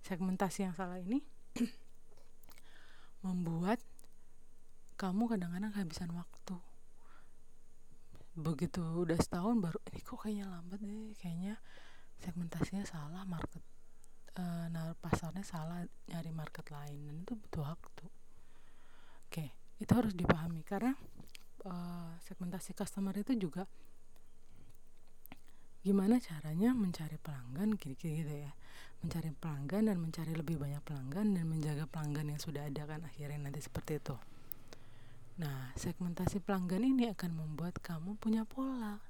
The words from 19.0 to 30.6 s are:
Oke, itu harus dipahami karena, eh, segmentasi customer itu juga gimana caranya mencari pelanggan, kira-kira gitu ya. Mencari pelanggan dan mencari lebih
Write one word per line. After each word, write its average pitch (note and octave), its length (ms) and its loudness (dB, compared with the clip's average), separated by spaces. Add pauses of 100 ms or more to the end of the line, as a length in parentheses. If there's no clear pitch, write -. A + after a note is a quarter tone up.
Oke, D#3 180 -2 (360)
itu A3 160 6
harus A3+ 160 6
dipahami E3 560 6
karena, A3+ 240 4 (720)
eh, F3 480 -4 (160)
segmentasi F3+ 480 -2
customer G3 400 0
itu G#3 240 2
juga F#3 240 2 (2250)
gimana G3 400 8
caranya E3 560 4
mencari D#3+ 400 2
pelanggan, D3 640 0
kira-kira C#3+ 400 -2
gitu D3+ 220 0
ya. C#3+ 100 -6 (480)
Mencari D#3+ 320 0
pelanggan D#3+ 560 2
dan G3 140 6
mencari D#3+ 320 0
lebih D#3+ 260 2